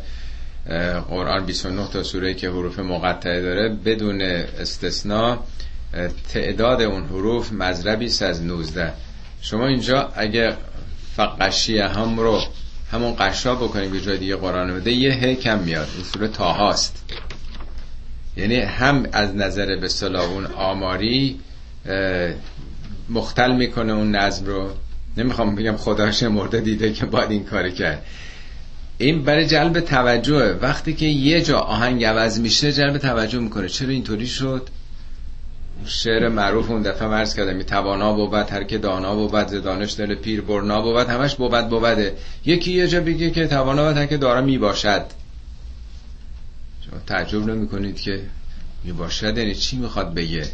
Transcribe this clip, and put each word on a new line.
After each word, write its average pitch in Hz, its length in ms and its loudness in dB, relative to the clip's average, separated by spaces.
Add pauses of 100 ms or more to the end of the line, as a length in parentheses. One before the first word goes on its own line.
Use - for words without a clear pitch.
(680)
اه، 87 320 0
قرآن، 90 460 -2
بیست 90 200 -4
و 92 40 -4
نه 101 180 -2
تا 95 160 -2
سوره 92 300 -2
که 92 160 -4
حروف 90 300 -2
مقطعه 90 640 0
داره، 92 280 2
بدون 104 520 0
استثناء، 95 1160 -2 (560)
اه، 87 140 -2 (260)
تعداد 113 480 2
اون 95 240 0
حروف 104 460 0
مضربی 92 540 0
است 113 160 -2
از 85 220 0
نوزده. 82 500 -4 (480)
شما 117 260 -2
اینجا 127 480 2
اگه 110 380 2 (640)
فغشیهم 107 1040 2
رو 110 220 4 (500)
همون 117 240 0
غشا 101 400 2
بکنیم 104 380 0
که 95 80 -2
جای 95 160 0
دیگه 95 180 -2
قرآن 90 380 0
بوده، 92 180 0
یه 127 220 4
ه 123 220 2
کم 110 240 2
میاد. 82 360 0
این 92 80 -8
سوره 104 240 -2
طه 98 340 0
است. - 420 2 (1300)
یعنی 104 220 2
هم 123 520 2
از 101 240 2
نظر 98 400 0
به 90 100 -2
اصطلاح 90 440 0
اون 95 160 -4
آماری، 98 920 0 (460)
اه، 95 480 0 (760)
مختل 123 460 2
می‌کنه 117 380 2
اون 107 220 4
نظم 98 300 2
رو. 98 260 -2 (460)
نمی‌خوام 113 380 2
بگم 110 220 0
خدا 107 340 2
شمرده 104 500 2
دیده 107 320 2
که 123 120 -2
باید 107 260 2
این 104 120 0
کاری 92 280 0
کرد. 82 340 -2 (920)
این 147 260 4
برای 151 220 4
جلب 160 340 4
توجهه. 123 800 4
وقتی 143 320 0
که 156 120 0
یه 151 360 4
جا 139 180 4
آهنگ 117 460 2
عوض 110 340 2
می‌شه، 120 340 2
جلب 143 240 2
توجه 123 420 0
می‌کنه. 107 300 -2
چرا 131 200 -2
اینطوری 117 380 -2
شد؟ 131 420 -2 (1160)
شعر 113 440 2
معروف 107 420 2
اون 110 100 0
دفعه 98 260 0
عرض 107 280 2
کردم، 95 260 0
توانا 101 520 2
بود 104 200 2
هر 101 300 0
که 110 140 -2
دانا 95 380 0
بود، 104 320 2
ز 98 60 -4
دانش 98 440 -2
دل 104 180 0
پیر 110 260 -2
برنا 104 400 2
بود، 117 280 4
همش 131 260 0
بود 120 340 2
بوده. 110 440 4 (320)
یکی 175 280 4
یه 180 140 4
جا 170 140 2
بگه 160 280 2
که 160 180 2
توانا 139 400 4
بود 151 100 4
هر 147 80 4
که 147 120 2
دارا 131 240 4
میباشد. 104 640 2 (1800)
شما - 220 -10
تعجب 104 380 0
نمی‌کنید 101 560 -2
که 98 200 -4 (640)
میباشد 85 540 -2
یعنی 107 180 0
چی - 220 -2
می‌خواد 95 360 -2
بگه؟ 82 400 -2